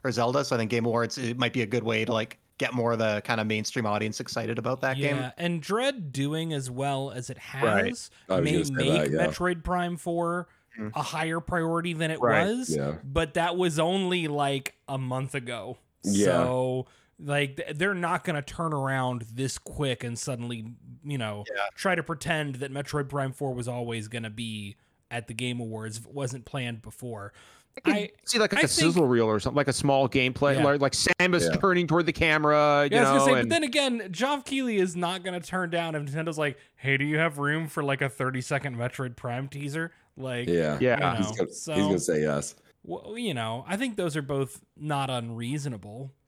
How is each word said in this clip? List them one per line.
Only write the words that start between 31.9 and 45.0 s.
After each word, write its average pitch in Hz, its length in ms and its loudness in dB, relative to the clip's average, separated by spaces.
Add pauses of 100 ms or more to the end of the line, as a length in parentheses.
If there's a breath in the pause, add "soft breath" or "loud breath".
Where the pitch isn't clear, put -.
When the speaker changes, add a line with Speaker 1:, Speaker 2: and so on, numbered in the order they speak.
Speaker 3:
the 165 60 0
camera, 151 800 6
you - 60 4
Speaker 2:
Yeah, - 140 6
I - 40 6
was 277 80 8
Speaker 3:
know, 269 40 6
Speaker 2:
gonna 262 60 6
say, 247 80 6
Speaker 3:
and 240 80 2
Speaker 2:
but 330 60 2
then 320 100 2
again, 247 460 0
Geoff 262 340 0
Keighley 262 320 0
is 185 180 2
not 175 300 -2
gonna 180 160 -4
turn 180 300 -4
down 165 240 -2
if 147 80 -2
Nintendo's 151 360 -4
like, 147 200 0 (180 soft breath)
"Hey, 139 220 2
do 143 60 2
you 151 140 0
have 156 200 0
room 151 300 0
for, 151 140 -4
like, 139 200 0
a 139 60 0
thirty-second 131 680 -2
Metroid 123 400 -6
Prime 131 320 -6
teaser?" 147 440 -6 (240 soft breath)
Like, 127 320 -4
Speaker 4:
Yeah. 80 320 2
Speaker 3:
Yeah. 107 320 4
Speaker 2:
you 90 60 -2
Speaker 4:
He's 98 120 0
Speaker 2:
know, 110 60 -8
Speaker 4:
gonna, 90 160 -2
Speaker 2:
so, - 220 -8
Speaker 4:
he's 95 100 2
gonna 101 160 2
say 78 220 0
yes. 73 340 -2 (260 soft breath)
Speaker 2:
well, - 340 -10
you 233 160 -4
know, 117 360 -4
I 185 80 -2
think 233 200 -2
those 170 200 0
are 151 60 -2
both 135 380 -2 (160)
not 143 320 -2